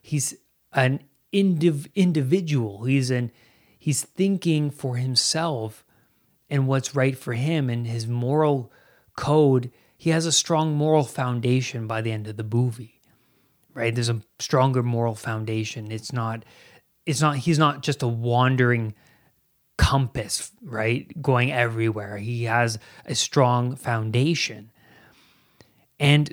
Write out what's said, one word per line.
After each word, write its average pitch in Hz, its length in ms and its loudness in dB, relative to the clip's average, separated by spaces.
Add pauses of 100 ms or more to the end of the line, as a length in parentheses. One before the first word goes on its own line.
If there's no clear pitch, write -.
he's - 320 -4 (380)
an 131 300 2 (300)
indiv-, 170 640 2
individual. 151 880 0
He's 131 260 2
an, 123 220 -2 (460)
he's - 240 -2
thinking 170 680 0
for 127 260 -6
himself 127 880 -2 (640)
and 135 200 0
what's 135 260 0
right 131 220 2
for - 160 -8
him 139 360 0
and 120 180 -2
his 117 200 -4
moral 131 680 0 (440)
code. 139 560 4 (240)
He - 140 -2
has 160 160 2
a 160 60 -2
strong 156 420 2
moral 151 300 4
foundation 123 840 -2
by 110 160 -4
the 113 100 -2
end 107 160 -6
of 107 80 -10
the 110 80 -6
movie, 117 560 -2 (720)
right? 117 220 -2
There's 117 140 0
a 117 140 -2 (160)
stronger 131 440 2
moral 117 340 0
foundation. 110 720 -6
It's 110 220 -10
not, 113 320 -4 (600)
it's 135 160 -2
not, 147 180 2
he's 151 200 0
not 143 240 2
just 139 200 -4
a 123 60 0
wandering 120 840 2 (840)
compass, 127 720 0 (100)
right? 117 580 -4
Going 127 300 2
everywhere. 113 680 -2
He 117 260 -6
has 113 340 2 (280)
a 131 100 -6
strong 123 580 2
foundation. 117 960 -2 (1300)
And 147 340 4